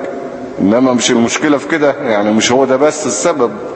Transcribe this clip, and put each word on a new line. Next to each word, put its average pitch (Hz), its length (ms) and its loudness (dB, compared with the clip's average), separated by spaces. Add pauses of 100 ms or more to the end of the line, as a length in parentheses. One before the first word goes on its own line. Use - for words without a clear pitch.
(600)
إنما 120 320 4
مش 120 180 0
المشكلة 127 480 2
في - 100 -6
كده، 147 340 2
يعني 107 300 0
مش 110 200 2
هو 135 120 4
ده 131 120 2
بس 147 300 0
السبب، 131 440 0 (260)